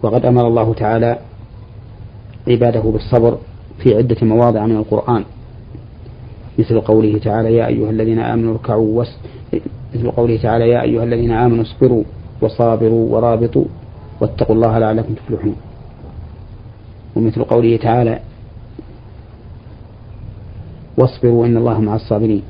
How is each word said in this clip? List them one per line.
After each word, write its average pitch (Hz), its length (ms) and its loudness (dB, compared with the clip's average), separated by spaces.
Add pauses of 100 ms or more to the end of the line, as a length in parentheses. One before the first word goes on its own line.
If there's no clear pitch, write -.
وقد 117 220 2
أمر 120 220 4
الله 113 260 2
تعالى 113 460 0 (1300)
عباده 117 340 4
بالصبر 117 560 2 (460)
في 110 140 6
عدة 117 240 2
مواضع 110 440 4
من 113 100 2
القرآن، 110 480 0 (1400)
مثل 113 220 2
قوله 110 360 4
تعالى: 113 380 2
"يا 117 120 2
أيها 113 220 0
الذين 110 300 0
آمنوا 117 340 0
اركعوا 110 460 0
واس-"، - 180 -4 (760)
مثل 117 160 -2
قوله 117 260 2
تعالى: 117 320 2
"يا 120 120 4
أيها 120 220 0
الذين 117 280 0
آمنوا 117 320 4
اصبروا 120 400 2 (380)
وصابروا 113 760 2
ورابطوا 117 500 2 (560)
واتقوا - 340 0
الله 113 240 4
لعلكم 110 340 0
تفلحون". 107 420 -4 (1600)
ومثل 113 280 0
قوله 117 340 4
تعالى: 117 420 2 (2750)
"واصبروا 120 480 4
إن 117 120 4
الله 113 220 0
مع 107 160 0
الصابرين". 107 540 0